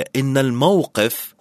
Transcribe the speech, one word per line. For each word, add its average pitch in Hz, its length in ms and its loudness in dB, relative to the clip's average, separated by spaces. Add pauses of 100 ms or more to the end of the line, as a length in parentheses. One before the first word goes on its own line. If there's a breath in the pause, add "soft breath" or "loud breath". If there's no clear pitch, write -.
(160)
إن 135 220 0
الموقف 135 1040 0